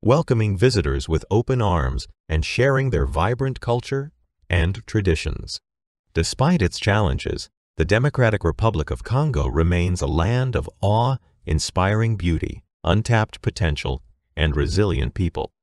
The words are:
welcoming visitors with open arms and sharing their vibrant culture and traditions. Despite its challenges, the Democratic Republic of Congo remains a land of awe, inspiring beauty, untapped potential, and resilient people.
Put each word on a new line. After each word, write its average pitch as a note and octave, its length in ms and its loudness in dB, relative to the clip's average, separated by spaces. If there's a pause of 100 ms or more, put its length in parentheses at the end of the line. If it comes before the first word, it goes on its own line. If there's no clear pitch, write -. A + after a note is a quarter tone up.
welcoming A2 560 2
visitors E2 500 2
with D#2+ 240 0
open A#2+ 300 0
arms D#2+ 480 0 (200)
and D#2+ 160 0
sharing C3+ 460 0
their D#2+ 140 0
vibrant B2 560 -2
culture C3+ 500 -4 (380)
and E2+ 380 0
traditions. - 760 -2 (540)
Despite C3+ 480 2
its F2 160 0
challenges, G2+ 720 0 (260)
the D#2+ 80 2
Democratic A2+ 580 2
Republic E2+ 480 0
of - 140 -8
Congo B2 440 0
remains F2 540 0
a C#2+ 40 -2
land A2+ 500 0
of - 120 -4 (120)
awe, A#2 360 2 (300)
inspiring G#2 720 0
beauty, F2 460 -2 (220)
untapped G#2+ 560 0
potential, D2 600 -2 (340)
and D2+ 200 2
resilient F2 580 0
people. - 380 -4 (100)